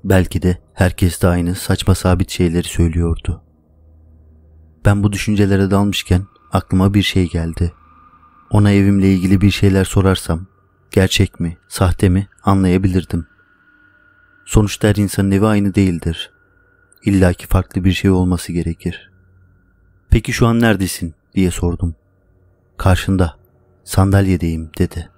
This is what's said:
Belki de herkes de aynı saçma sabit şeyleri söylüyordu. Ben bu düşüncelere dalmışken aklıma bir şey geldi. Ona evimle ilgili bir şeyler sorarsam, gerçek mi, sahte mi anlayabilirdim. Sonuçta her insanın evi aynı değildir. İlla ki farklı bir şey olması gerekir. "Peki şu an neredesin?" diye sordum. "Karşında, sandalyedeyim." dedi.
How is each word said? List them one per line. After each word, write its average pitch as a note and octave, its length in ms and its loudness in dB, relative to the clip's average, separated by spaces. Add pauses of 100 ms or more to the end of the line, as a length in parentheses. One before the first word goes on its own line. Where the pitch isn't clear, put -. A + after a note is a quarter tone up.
Belki F#2+ 380 0
de F2+ 160 0 (160)
herkes - 480 0
de F#2+ 60 2
aynı F2 280 0
saçma F#2+ 400 0
sabit F#2 340 0
şeyleri F2 380 -2
söylüyordu. E2+ 760 -2 (1400)
Ben G2+ 180 2
bu G#2 80 0
düşüncelere G2 600 0
dalmışken G2+ 540 0 (260)
aklıma F#2+ 420 0
bir G2+ 80 2
şey F2+ 280 -2
geldi. E2 440 -6 (760)
Ona G#2 220 4
evimle G2 420 2
ilgili F#2+ 280 2
bir G2 100 4
şeyler F#2+ 320 2
sorarsam, F#2+ 640 -2 (440)
gerçek - 480 0
mi, E2+ 180 -6 (100)
sahte F#2+ 420 0
mi F#2 180 0 (160)
anlayabilirdim. F#2 840 0 (1160)
Sonuçta G#2+ 420 0
her G#2 80 4
insanın G2 360 0
evi G2 140 2
aynı G#2 300 0
değildir. E2+ 560 -2 (760)
İlla F#2+ 280 2
ki - 140 -12
farklı F#2 360 -2
bir F#2 100 2
şey G2 180 0
olması F2+ 420 0
gerekir. E2 580 -8 (1000)
"Peki A#2 240 2
şu A#2+ 140 2
an A#2 120 2
neredesin?" F#2+ 540 0 (220)
diye F#2 160 2
sordum. F2 440 -4 (840)
"Karşında, F#2 600 -2 (460)
sandalyedeyim." F#2 960 -2
dedi. - 400 -6